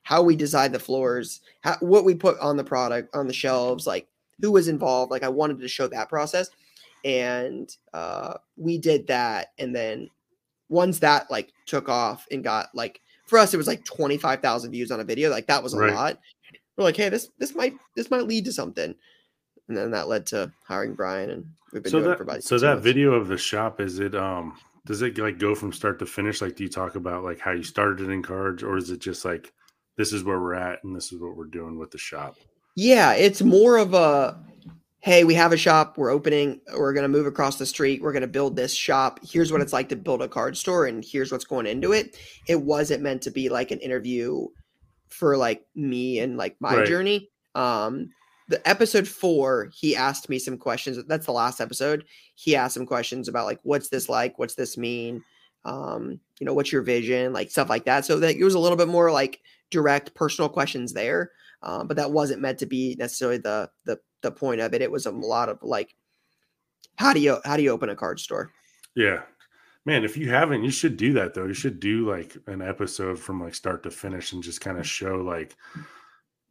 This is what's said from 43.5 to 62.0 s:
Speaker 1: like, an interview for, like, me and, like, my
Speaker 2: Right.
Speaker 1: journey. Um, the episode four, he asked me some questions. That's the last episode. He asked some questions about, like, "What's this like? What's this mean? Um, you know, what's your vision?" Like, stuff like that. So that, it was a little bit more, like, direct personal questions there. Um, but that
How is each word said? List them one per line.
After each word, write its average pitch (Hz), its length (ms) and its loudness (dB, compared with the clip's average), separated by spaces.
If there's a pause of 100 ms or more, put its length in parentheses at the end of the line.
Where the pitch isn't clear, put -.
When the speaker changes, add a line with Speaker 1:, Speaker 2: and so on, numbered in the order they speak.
Speaker 1:
like, 127 200 -2
an - 100 -6
interview 123 680 -4 (600)
for, 143 280 2
like, 117 380 0
me 127 460 -2
and, 123 180 -4
like, 95 200 -6
my 104 180 0
Speaker 2:
Right. 110 100 6
Speaker 1:
journey. 202 440 0 (240)
Um, 123 540 -2 (400)
the - 180 -2
episode 202 400 4
four, 135 680 0
he 151 200 0
asked 135 360 -2
me 131 80 -2
some 127 180 -8
questions. 120 500 -6
That's 156 200 -4
the 135 60 -4
last 120 280 0
episode. 147 460 -2 (280)
He 151 220 2
asked 127 160 0
some 127 140 -6
questions 123 420 -4
about, 117 160 -2
like, 110 180 -4
"What's 143 280 -2
this 131 180 -4
like? 123 300 -2
What's 123 160 -6
this 123 240 -8
mean? 120 440 -6 (440)
Um, 131 520 -8 (220)
you 139 60 -6
know, 135 80 -2
what's 143 180 -2
your 139 80 2
vision?" 123 540 -2
Like, 107 160 -6
stuff - 180 0
like - 160 -2
that. 131 220 2
So 156 140 2
that, 160 160 2
it 156 60 0
was 190 120 6
a 185 40 2
little 175 200 2
bit 170 100 4
more, 170 220 4
like, 139 320 0 (260)
direct 143 460 2
personal 151 340 0
questions 139 460 -4
there. 156 380 -2 (300)
Um, - 240 -6
but 156 120 -2
that 143 120 -2